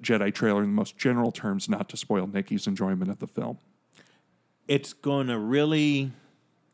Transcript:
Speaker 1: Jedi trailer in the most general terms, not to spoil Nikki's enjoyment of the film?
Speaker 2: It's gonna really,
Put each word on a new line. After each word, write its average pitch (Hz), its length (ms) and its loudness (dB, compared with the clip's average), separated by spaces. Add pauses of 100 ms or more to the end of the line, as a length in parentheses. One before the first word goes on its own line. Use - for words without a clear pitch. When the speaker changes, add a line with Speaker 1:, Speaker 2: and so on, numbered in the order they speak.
Speaker 1:
Jedi 104 320 0
trailer 104 280 2
in 104 80 2
the 101 40 0
most 107 240 -2
general 120 340 2
terms, 98 360 -4
not 101 220 -2
to - 60 -12
spoil 95 300 -2
Nikki's 101 400 -4
enjoyment 95 440 0
of 98 100 -8
the - 60 -8
film? 120 320 -8 (1080)
Speaker 2:
It's 139 240 0
gonna 139 460 -2
really, 143 720 2 (600)